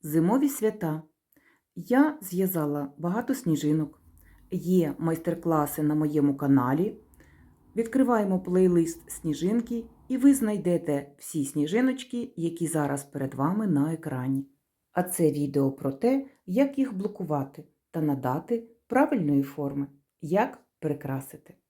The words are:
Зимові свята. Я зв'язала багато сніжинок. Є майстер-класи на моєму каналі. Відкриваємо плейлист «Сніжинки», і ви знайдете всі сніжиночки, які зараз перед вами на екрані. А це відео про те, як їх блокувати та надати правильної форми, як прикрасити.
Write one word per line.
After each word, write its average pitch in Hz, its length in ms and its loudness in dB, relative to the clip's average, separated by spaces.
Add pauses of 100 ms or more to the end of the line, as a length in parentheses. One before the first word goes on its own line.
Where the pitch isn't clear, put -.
Зимові 175 460 2
свята. 214 540 -2 (720)
Я 277 440 2
зв'язала 151 760 -2
багато 214 360 -2
сніжинок. 151 680 0 (480)
Є 175 480 0
майстер-класи 165 840 -2
на 151 120 2
моєму 147 420 2
каналі. 139 600 2 (800)
Відкриваємо 226 640 2
плейлист 175 680 2
«Сніжинки», 214 760 -2 (240)
і 262 80 -2
ви 269 180 8
знайдете 170 840 0
всі - 260 -6
сніжиночки, 233 920 -2
які 170 300 -4
зараз 143 380 -2
перед 139 300 -8
вами 185 320 0
на 156 260 2
екрані. 135 540 -4 (460)
А 180 100 -2
це 175 280 2
відео 139 420 0
про 135 200 -4
те, 262 340 0 (200)
як 269 320 0
їх 247 180 -2
блокувати 151 680 -6 (260)
та 165 100 -6
надати 147 680 -2 (180)
правильної 214 560 2
форми, 143 440 -6 (340)
як 190 380 -2 (200)
прикрасити. 135 760 -6 (160)